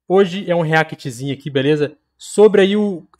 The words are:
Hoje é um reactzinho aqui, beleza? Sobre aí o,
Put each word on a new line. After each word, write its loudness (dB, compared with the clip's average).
Hoje 0
é 0
um 0
reactzinho -2
aqui, -10
beleza? 0
Sobre 2
aí 2
o, -4